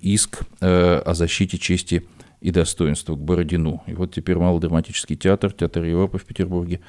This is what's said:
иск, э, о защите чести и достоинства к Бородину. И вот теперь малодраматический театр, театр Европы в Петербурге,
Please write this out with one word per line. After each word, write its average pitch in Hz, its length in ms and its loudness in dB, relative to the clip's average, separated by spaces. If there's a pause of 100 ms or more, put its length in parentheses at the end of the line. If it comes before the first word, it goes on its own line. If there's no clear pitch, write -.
иск, 101 380 0 (200)
э, 90 380 4
о - 160 0
защите 85 420 0
чести - 480 -2 (360)
и 90 100 -4
достоинства 82 640 0
к 71 40 -6
Бородину. 80 680 0
И 85 80 -10
вот 87 180 -4
теперь 87 260 -2
малодраматический 85 760 0
театр, 95 380 2
театр 82 320 -4
Европы 90 340 0
в - 60 -14
Петербурге, 87 640 -4